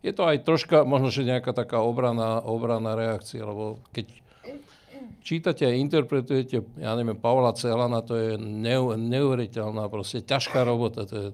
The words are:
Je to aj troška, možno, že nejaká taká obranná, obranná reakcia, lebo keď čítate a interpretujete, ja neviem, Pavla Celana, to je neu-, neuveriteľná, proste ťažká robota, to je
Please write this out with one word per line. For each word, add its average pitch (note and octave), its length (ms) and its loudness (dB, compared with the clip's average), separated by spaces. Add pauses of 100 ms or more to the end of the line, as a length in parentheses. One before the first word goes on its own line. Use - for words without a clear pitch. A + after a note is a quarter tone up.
Je G3+ 80 0
to F3+ 140 2
aj D3+ 180 2
troška, D#3+ 400 6
možno, C3 240 4
že B2+ 160 0
nejaká B2+ 300 0
taká A#2 260 0
obranná, A#2 640 0
obranná A2+ 500 -2
reakcia, A2+ 480 -4
lebo G#2+ 380 -8 (160)
keď A#2+ 100 -6 (1160)
čítate E3 400 0
a B2 100 4
interpretujete, C3 880 0 (160)
ja A#2 160 -4
neviem, A#2 240 -2
Pavla B2+ 380 4
Celana, A#2+ 480 0
to A#2+ 100 -6
je A2+ 240 0
neu-, A2 600 0
neuveriteľná, A#2 880 0
proste G#2+ 340 -6
ťažká C3+ 460 0
robota, A2+ 400 0
to A2 80 -12
je G2+ 180 -6